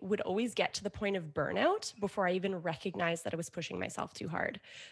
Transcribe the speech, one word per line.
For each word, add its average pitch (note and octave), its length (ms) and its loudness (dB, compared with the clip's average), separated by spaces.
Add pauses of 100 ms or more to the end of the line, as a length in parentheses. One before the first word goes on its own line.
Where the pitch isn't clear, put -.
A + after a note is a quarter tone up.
would G3 200 2
always G#3+ 320 2
get - 220 2
to - 80 -4
the G3+ 60 -2
point G3 260 0
of E3+ 180 -2
burnout G3+ 640 2
before G3+ 280 2
I F3+ 60 6
even F#3+ 220 2
recognized E3+ 680 0
that - 100 -2
I E3+ 40 -2
was E3+ 120 -4
pushing D3+ 300 -6
myself - 340 -4
too - 140 -6
hard. - 320 0 (320)